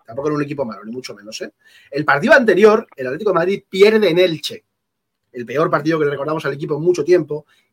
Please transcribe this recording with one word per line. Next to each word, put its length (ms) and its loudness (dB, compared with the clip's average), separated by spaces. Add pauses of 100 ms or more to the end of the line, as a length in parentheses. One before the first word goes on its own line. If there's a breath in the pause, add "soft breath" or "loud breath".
Tampoco 240 -6
era 80 -2
un 60 -2
equipo 200 -6
malo, 220 -10
ni 60 -14
mucho 240 -14
menos, 260 -16
¿eh? 100 -12 (400 soft breath)
El 140 -4
partido 280 2
anterior, 640 4
el 120 -8
Atlético 240 -4
de 40 0
Madrid 320 -2
pierde 420 4
en 100 2
Elche, 440 -2 (680)
el 120 -10
peor 240 -2
partido 300 0
que 60 2
le 60 0
recordamos 340 -6
al 80 -2
equipo 240 -6
en 60 -6
mucho 200 0
tiempo, 420 0 (280)